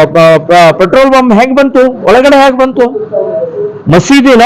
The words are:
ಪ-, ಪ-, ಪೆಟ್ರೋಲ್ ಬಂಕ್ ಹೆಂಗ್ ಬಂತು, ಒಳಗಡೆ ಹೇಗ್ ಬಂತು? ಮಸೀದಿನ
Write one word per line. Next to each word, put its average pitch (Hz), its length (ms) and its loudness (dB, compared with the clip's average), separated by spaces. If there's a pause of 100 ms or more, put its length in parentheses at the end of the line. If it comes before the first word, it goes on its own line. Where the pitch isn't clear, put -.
ಪ-, 160 380 2
ಪ-, 170 340 2
ಪೆಟ್ರೋಲ್ 262 360 0
ಬಂಕ್ 254 220 0
ಹೆಂಗ್ 254 240 0
ಬಂತು, 277 220 0 (120)
ಒಳಗಡೆ 254 520 0
ಹೇಗ್ 262 160 0
ಬಂತು? 262 300 -2 (1000)
ಮಸೀದಿನ 247 540 2